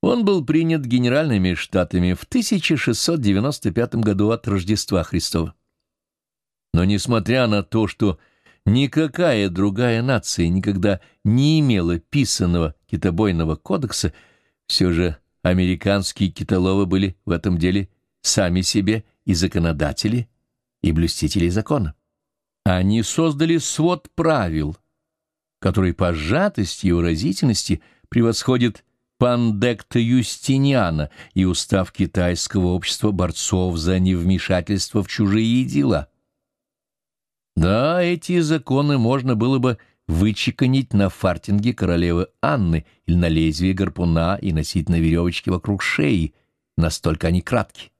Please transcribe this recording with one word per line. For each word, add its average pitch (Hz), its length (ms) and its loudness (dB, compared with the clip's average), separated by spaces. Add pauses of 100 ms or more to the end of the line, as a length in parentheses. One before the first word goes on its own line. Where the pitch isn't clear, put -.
Он 233 240 2
был 190 180 2
принят 160 400 0
Генеральными 123 680 2
Штатами 90 580 0
в - 140 -6
тысяча 208 500 0
шестьсот 139 460 -2
девяносто 107 480 0
пятом 117 320 -2
году 104 280 2
от 113 160 -4
Рождества 98 580 -2
Христова. 85 500 -4 (1200)
Но 85 100 2
несмотря 117 640 0
на 104 160 0
то, 110 240 -2
что 98 320 -2 (460)
никакая 131 880 2
другая 104 520 0
нация 117 460 0
никогда 95 520 0 (220)
не 139 380 4
имела 92 380 2
писаного 87 760 0 (120)
китобойного 85 720 0
кодекса, - 580 -4 (520)
всё - 240 0
же 82 280 0 (240)
американские 92 880 0
китоловы 95 560 0
были 95 300 0 (100)
в - 40 -4
этом 87 280 -2
деле 92 320 -2 (320)
сами 92 400 0
себе 104 420 0 (220)
и 95 80 2
законодатели, 82 960 -2 (540)
и 90 100 2
блюстители 85 560 0
закона. 104 460 -2 (680)
Они 95 380 2
создали 165 560 0
свод 170 560 -2
правил, 85 600 -2 (840)
который 95 320 0
по 87 220 0
сжатости 98 720 -2
и 92 60 4
выразительности 90 920 0 (260)
превосходит 123 760 0 (340)
Пандекта 120 800 0
Юстиниана 120 1120 0 (240)
и 95 100 2
устав 92 480 -2
Китайского 90 760 -2
общества 90 420 -2
борцов 92 640 -2
за 87 220 0
невмешательство 92 1040 0
в 90 60 -6
чужие 113 560 0
дела. 131 440 -2 (1500)
Да, 120 480 0
эти 175 380 0
законы 147 580 0
можно 123 380 0
было 123 220 2
бы 123 200 0 (300)
вычеканить 110 840 0
на 98 140 4
фартинге 101 680 -2
королевы 87 540 0 (120)
Анны 92 460 0 (200)
или 82 80 2
на 87 140 2
лезвии 80 440 2
гарпуна 90 680 0
и 95 120 -2
носить 78 360 -2
на 85 100 2
верёвочке 85 520 0
вокруг 95 320 -2
шеи, 101 520 0 (420)
настолько 82 520 0
они 90 120 2
кратки. - 600 -6